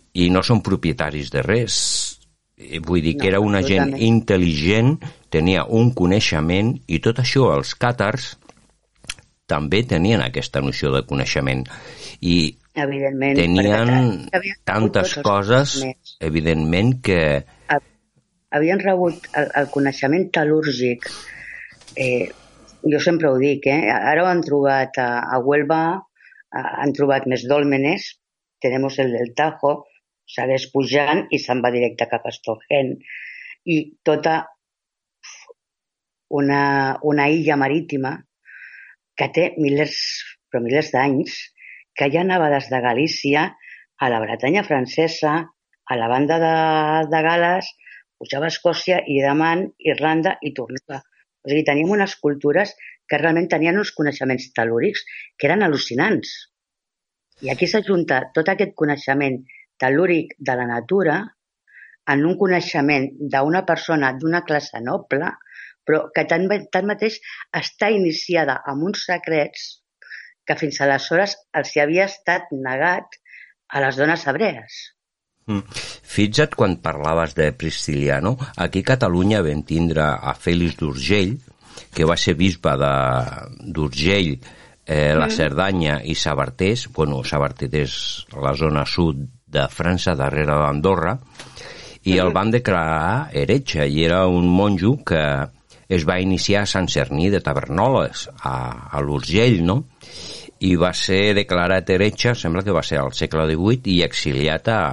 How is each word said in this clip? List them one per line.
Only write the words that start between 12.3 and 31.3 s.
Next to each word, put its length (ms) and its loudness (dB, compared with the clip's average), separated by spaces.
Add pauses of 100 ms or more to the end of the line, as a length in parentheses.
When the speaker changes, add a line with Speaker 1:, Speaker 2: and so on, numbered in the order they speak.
Speaker 2:
Evidentment, 640 0
Speaker 1:
tenien 240 4
Speaker 2:
perquè 80 2
tra-, 300 4 (320)
havien 0 -
rebut 340 -4
Speaker 1:
tantes 380 0
Speaker 2:
tots 140 -4
els 60 -8
Speaker 1:
coses, 520 2
Speaker 2:
coneixements. 440 -8
Speaker 1:
evidentment, 800 0
que 200 2 (460)
Speaker 2:
Ha-, 140 0 (720)
havien 280 2
rebut 520 0
el, 200 -2
el 180 0
coneixement 640 0
tel·lúrgic. 760 0 (840)
Eh, 400 -4 (520)
jo 160 2
sempre 300 2
ho 80 4
dic, 300 2
eh? 200 2
Ara 360 2
ho 40 2
han 140 2
trobat 560 2
a, 100 0 (140)
a 180 -2
Huelva, 400 2 (680)
a-, 280 -6
han 180 0
trobat 340 2
més 200 -2
dòlmenes, 680 0 (460)
tenemos 380 -2
el 120 2
del 240 -4
Tajo, 500 0 (440)
segueix 380 -2
pujant 600 0
i 120 -2